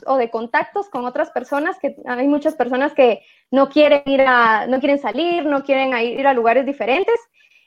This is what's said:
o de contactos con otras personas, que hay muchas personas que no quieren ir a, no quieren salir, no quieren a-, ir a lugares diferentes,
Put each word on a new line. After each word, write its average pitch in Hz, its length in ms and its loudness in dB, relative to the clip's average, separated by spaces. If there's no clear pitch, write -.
o 269 100 2
de 233 140 0
contactos 294 580 -4
con 247 160 -6
otras 294 260 -4
personas, 285 480 -4
que 277 180 -6
hay 247 200 -2
muchas 294 280 0
personas 262 400 -2
que 247 280 2
no 269 180 2
quieren 294 380 4
ir 269 160 2
a, 233 440 2
no 254 140 -2
quieren 285 180 0
salir, 294 460 -4
no 285 180 -2
quieren 262 300 0
a-, 233 100 -2
ir 247 240 -2
a 269 60 4
lugares 240 320 2
diferentes, 277 560 -2